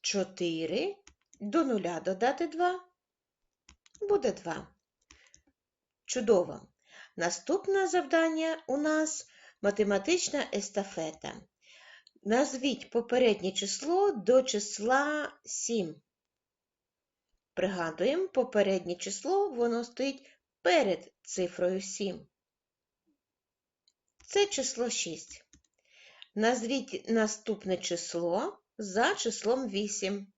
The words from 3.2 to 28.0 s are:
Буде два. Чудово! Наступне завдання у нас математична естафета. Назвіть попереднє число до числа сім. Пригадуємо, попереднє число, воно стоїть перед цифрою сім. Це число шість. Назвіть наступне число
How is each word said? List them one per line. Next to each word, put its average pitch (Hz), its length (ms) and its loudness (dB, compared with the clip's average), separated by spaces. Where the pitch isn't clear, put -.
Буде 403 300 2
два. - 360 -10
Чудово! 202 640 2
Наступне 370 720 0
завдання 320 800 0
у 262 100 -2
нас 311 500 0
математична 202 920 0
естафета. 196 800 -6
Назвіть 254 680 0
попереднє 233 600 2
число 339 600 0
до 254 320 4
числа 233 920 0
сім. 190 560 -4
Пригадуємо, 190 680 0
попереднє 190 680 2
число, 381 540 0
воно 233 340 0
стоїть - 460 -4
перед 269 600 2
цифрою 180 600 -2
сім. 185 460 -6
Це - 160 4
число 247 440 -2
шість. - 560 -6
Назвіть 233 760 0
наступне 214 680 0
число 175 840 -2